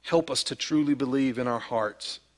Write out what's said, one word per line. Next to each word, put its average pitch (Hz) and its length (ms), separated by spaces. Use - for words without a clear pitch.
Help 165 280
us 131 140
to - 120
truly 151 380
believe 131 440
in 123 80
our 120 120
hearts 110 640